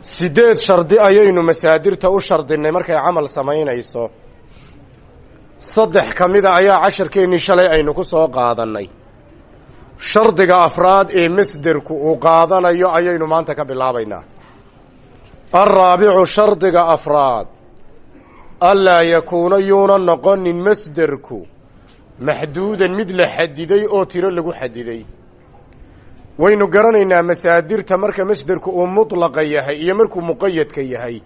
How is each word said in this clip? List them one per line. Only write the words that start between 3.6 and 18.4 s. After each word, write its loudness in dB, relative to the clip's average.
Saddex 0
ka 0
mida 2
ayaa 4
casharkeennii 0
shalay 2
aynu 0
ku -6
soo 0
qaadannay. -4
Shardiga 2
afraad 2
ee 0
masderku -2
uu -2
qaadanayo 2
ayaynu -2
maanta -2
ka -8
bilaabaynaa. -6
Arraabicu, 4
shardiga 2
afraad. -2